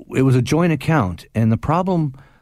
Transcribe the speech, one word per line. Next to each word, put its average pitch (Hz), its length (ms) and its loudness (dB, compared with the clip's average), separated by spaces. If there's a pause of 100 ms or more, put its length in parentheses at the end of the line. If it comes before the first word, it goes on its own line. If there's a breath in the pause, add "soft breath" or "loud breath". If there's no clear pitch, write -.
(140)
it 131 80 2
was 131 140 4
a 127 60 2
joint 165 300 0
account. 135 640 -2
And 110 160 2
the 113 60 2
problem, 165 580 -2 (260 loud breath)